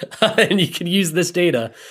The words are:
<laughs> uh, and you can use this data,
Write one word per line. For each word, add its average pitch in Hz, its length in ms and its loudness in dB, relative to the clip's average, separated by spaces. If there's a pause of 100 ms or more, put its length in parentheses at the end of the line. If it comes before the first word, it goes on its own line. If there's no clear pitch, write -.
<laughs> - 200 -8
uh, 220 140 0 (140)
and 202 120 2
you 151 60 2
can - 200 -6
use 180 240 2
this 175 200 -2
data, 139 420 0 (180)